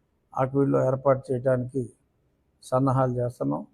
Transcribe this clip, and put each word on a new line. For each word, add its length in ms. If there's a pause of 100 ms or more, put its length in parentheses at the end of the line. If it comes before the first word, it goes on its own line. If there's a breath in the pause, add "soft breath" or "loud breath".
(380)
ఆకివీడులో 480
ఏర్పాటు 460
చేయడానికి 600 (720)
సన్నాహాలు 500
చేస్తున్నాం. 600